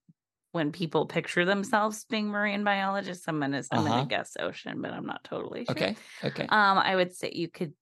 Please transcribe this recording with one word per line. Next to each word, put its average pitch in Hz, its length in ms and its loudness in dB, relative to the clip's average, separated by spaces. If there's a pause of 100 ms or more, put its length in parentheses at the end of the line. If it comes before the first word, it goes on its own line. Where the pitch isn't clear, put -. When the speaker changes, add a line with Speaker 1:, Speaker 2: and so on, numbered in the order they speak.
(520)
Speaker 1:
when 156 200 0
people 160 340 0
picture 175 400 0
themselves 208 580 2
being 214 240 -2
marine 208 360 0
biologists. 196 640 0
I'm 156 140 0
gonna, 139 220 0 (100)
I'm 120 120 4
gonna 127 120 2
Speaker 2:
Uh-huh. 135 80 2
Speaker 1:
guess - 340 -4
ocean, - 440 -6
but - 100 -6
I'm - 140 -8
not - 180 -8
totally - 400 -8
sure. - 100 -2
Speaker 2:
Okay. - 220 0 (260)
Okay. - 200 -2
Speaker 1:
Um, 202 340 6
I 190 180 4
would 180 200 2
say - 200 -8
you 165 140 -2
could 160 340 -6